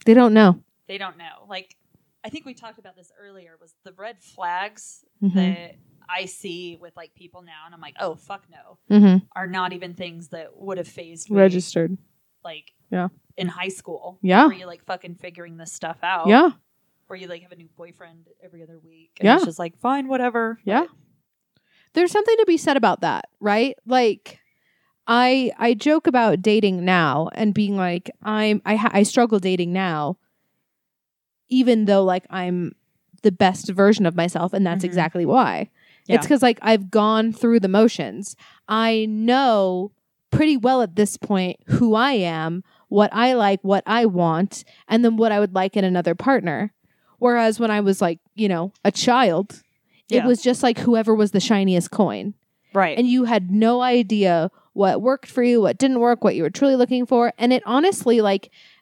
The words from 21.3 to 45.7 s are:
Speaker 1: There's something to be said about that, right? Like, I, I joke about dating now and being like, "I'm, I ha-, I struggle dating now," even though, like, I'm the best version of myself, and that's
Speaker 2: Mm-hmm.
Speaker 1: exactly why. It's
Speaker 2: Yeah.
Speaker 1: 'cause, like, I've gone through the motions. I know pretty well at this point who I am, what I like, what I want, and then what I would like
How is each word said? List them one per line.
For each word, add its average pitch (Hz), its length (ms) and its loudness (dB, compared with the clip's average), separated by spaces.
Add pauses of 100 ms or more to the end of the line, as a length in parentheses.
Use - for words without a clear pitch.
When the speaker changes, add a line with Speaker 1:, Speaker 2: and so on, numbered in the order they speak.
Speaker 1:
There's 349 180 0
something 440 260 0
to 440 80 2
be 330 100 2
said 294 200 0
about 220 260 0
that, 139 240 -4 (140)
right? 214 360 -2 (100)
Like, 240 520 -2 (680)
I, 247 520 0
I 240 160 0
joke 302 320 0
about 233 360 2
dating 202 420 0
now 165 500 0
and 214 180 -2
being 202 240 -2
like, 180 340 -4 (120)
"I'm, 214 420 -2
I 214 120 -2
ha-, 220 160 -2
I 202 100 4
struggle 220 380 0
dating 180 320 -2
now," 175 440 -4 (1300)
even 240 380 4
though, 196 180 4
like, 185 260 0
I'm 180 420 -6 (500)
the 208 100 2
best 185 380 0
version 196 360 4
of 170 80 -2
myself, 170 380 -4
and 196 140 0
that's 175 120 -2
Speaker 2:
Mm-hmm. 180 80 -6
Speaker 1:
exactly 175 400 -4
why. 135 440 0 (360)
It's 156 180 0
Speaker 2:
Yeah. - 40 -8
Speaker 1:
'cause, 277 140 2
like, 240 200 2
I've 202 280 0
gone 220 420 0
through 233 280 2
the 190 80 -2
motions. 185 680 -2 (320)
I 220 400 0
know 214 840 0 (380)
pretty 302 260 2
well 247 260 0
at 175 140 -6
this 208 200 0
point 185 500 -4
who 226 280 2
I 262 180 0
am, 170 500 -4 (260)
what 202 240 2
I 247 220 0
like, 202 280 0
what 196 240 0
I 233 200 0
want, 175 580 -2 (220)
and 233 180 0
then 226 120 2
what 220 160 2
I 208 80 0
would 196 140 -2
like 190 220 -2